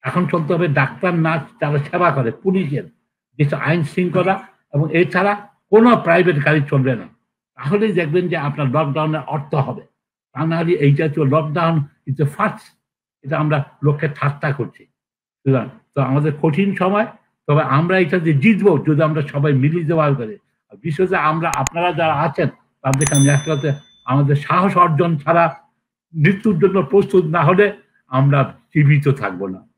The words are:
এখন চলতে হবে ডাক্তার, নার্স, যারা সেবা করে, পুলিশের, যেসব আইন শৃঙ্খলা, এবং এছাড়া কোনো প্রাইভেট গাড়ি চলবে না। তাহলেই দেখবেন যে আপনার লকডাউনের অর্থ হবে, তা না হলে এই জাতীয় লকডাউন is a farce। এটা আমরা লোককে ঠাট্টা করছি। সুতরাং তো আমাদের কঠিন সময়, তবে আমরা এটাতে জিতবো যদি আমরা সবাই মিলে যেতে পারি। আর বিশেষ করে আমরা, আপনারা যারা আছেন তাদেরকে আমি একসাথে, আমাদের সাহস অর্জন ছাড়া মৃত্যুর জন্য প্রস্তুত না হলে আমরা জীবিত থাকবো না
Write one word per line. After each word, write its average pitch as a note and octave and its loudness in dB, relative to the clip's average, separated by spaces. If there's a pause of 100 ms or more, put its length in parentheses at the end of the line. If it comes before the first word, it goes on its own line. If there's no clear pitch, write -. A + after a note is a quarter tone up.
এখন E3 -2
চলতে D#3+ -2
হবে E3+ 0
ডাক্তার, D3 -2
নার্স, D#3+ -2 (180)
যারা D3 -2
সেবা E3+ 0
করে, B2+ -2
পুলিশের, F#3 -2 (540)
যেসব D3 0
আইন D#3+ -2
শৃঙ্খলা, F3+ -2 (300)
এবং D3+ 0
এছাড়া F#3 2 (340)
কোনো A3+ 6
প্রাইভেট E3+ 2
গাড়ি D3+ 2
চলবে C3+ 0
না। G2 -12 (500)
তাহলেই G3+ -2
দেখবেন F3 0
যে E3+ -4
আপনার C#3+ -4
লকডাউনের D#3 -2
অর্থ C#3+ -8
হবে, B2 -4 (520)
তা D3+ -4
না E3 -2
হলে E3+ 0
এই C#3+ 2
জাতীয় D#3 -2
লকডাউন D3+ 0 (260)
is C#3 -4
a D3+ 0
farce। - -6 (420)
এটা D3 -6
আমরা D3+ 0 (200)
লোককে D3 0
ঠাট্টা C#3+ -4
করছি। - -8
সুতরাং - -6 (260)
তো C#3+ -2
আমাদের C#3+ 0 (100)
কঠিন F#3 0
সময়, G3+ 0 (420)
তবে D3 4
আমরা E3 0
এটাতে E3+ 0
জিতবো F#3 2
যদি D#3 2
আমরা D#3 0
সবাই C#3+ 0
মিলে D3+ 0
যেতে E3 -2
পারি। C3 -2 (340)
আর G#2 -20
বিশেষ E3+ -2
করে F#3 0
আমরা, D#3+ -2
আপনারা E3+ -2
যারা D#3+ 0
আছেন D3 -2 (340)
তাদেরকে C#3 0
আমি C#3 4
একসাথে, C#3+ 0 (340)
আমাদের C#3 0
সাহস F3+ 0
অর্জন E3+ 2
ছাড়া E3 2 (600)
মৃত্যুর F#3+ 2
জন্য F#3+ 2
প্রস্তুত F#3+ 2
না D#3+ -2
হলে F#3+ 4 (340)
আমরা C#3 2 (220)
জীবিত C#3+ 4
থাকবো G2 -4
না F#2 -12 (100)